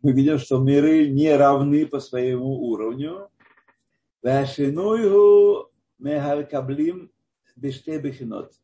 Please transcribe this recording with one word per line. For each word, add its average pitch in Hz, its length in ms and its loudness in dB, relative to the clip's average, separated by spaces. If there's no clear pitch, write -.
Мы 139 100 2
видим, 139 260 2
что 135 200 -2
миры 147 500 2
не 147 260 2
равны 143 520 2
по 139 140 -8
своему 127 680 -4
уровню. 135 640 -8
«Вашинуйгу 202 1500 2
мегалькаблим 147 1120 -6
биште 135 420 -10
бехинот». 127 540 -12